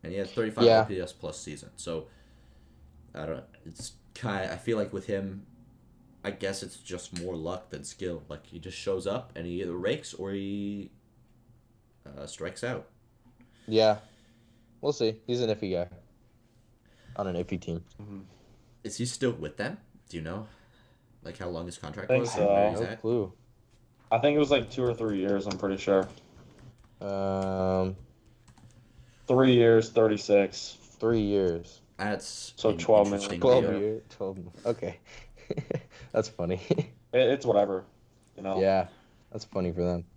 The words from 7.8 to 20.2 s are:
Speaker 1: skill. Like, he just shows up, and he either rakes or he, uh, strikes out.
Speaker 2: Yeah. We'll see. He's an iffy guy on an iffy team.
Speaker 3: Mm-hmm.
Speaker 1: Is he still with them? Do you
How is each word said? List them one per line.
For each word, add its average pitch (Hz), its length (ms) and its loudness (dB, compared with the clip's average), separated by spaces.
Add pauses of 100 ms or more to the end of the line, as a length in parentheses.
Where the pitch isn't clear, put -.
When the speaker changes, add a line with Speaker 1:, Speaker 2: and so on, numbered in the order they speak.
Speaker 1:
skill. 85 460 -8
Like, 78 160 -14
he 87 120 -16
just 92 200 -12
shows 95 280 -2
up, 110 300 -4
and 85 100 -8
he 87 140 -6
either 87 160 -4
rakes 104 380 -4
or 98 180 -8
he, 101 580 -6 (1160)
uh, 69 180 -16
strikes - 400 -10
out. 123 240 -6 (760)
Speaker 2:
Yeah. 110 320 6 (840)
We'll 143 120 0
see. 113 240 0 (100)
He's 123 140 0
an 117 80 0
iffy 107 240 -2
guy 87 160 -2 (1300)
on 101 100 -2
an 90 100 -2
iffy 90 220 -2
team. 85 240 -6 (200)
Speaker 3:
Mm-hmm. 101 160 -14 (640)
Speaker 1:
Is - 160 -10
he 120 80 -2
still 123 260 0
with 76 240 -8
them? 147 220 -6 (320)
Do 85 80 -10
you 80 40 -8